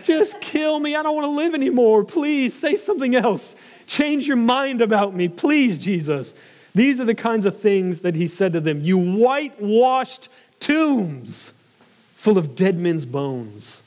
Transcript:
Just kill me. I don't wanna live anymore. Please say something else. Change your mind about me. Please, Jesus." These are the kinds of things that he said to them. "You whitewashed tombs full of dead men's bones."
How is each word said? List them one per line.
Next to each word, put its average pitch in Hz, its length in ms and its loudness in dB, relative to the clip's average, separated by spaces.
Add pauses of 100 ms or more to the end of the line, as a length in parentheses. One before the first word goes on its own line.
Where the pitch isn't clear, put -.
Just 339 360 0
kill 302 380 -2
me. 294 160 -2
I 302 80 -2
don't 302 140 0
wanna 294 100 -2
live 302 260 -2
anymore. 240 520 4
Please 285 500 -2
say 330 220 0
something 269 400 0
else. 208 400 0 (320)
Change 294 400 0
your 269 80 2
mind 247 440 0
about 202 320 2
me. 180 140 -2
Please, 254 500 2
Jesus." 151 580 -4 (380)
These 254 280 4
are 254 40 -2
the 220 120 0
kinds 220 300 0
of 196 120 -2
things 185 440 0
that 180 120 0
he 165 140 0
said 185 240 0
to 165 80 -2
them. 151 200 -2
"You 180 160 2
whitewashed 240 1300 0 (320)
tombs 240 880 -2 (640)
full 208 240 2
of 143 160 -4
dead 185 240 2
men's 165 260 -2
bones." 123 840 -8